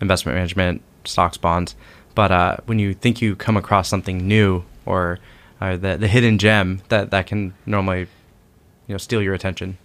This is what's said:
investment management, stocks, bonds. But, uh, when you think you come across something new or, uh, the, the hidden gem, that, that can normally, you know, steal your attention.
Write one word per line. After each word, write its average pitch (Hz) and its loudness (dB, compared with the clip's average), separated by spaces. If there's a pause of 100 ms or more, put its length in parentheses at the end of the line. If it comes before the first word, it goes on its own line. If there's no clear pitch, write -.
investment 92 0
management, 90 -2 (220)
stocks, - 0
bonds. 87 -2 (400)
But, 101 2
uh, 90 2 (100)
when 113 0
you 101 0
think 117 0
you 107 0
come 110 -2
across 98 0
something 92 -2
new 98 4 (200)
or, 90 -2 (440)
uh, 92 -4
the, 92 -2
the 104 0
hidden 113 4
gem, 95 2
that, 104 0
that 98 0
can 101 -6 (100)
normally, 95 -2 (840)
you 101 -8
know, 95 -8
steal 110 -2
your 95 0
attention. 92 -6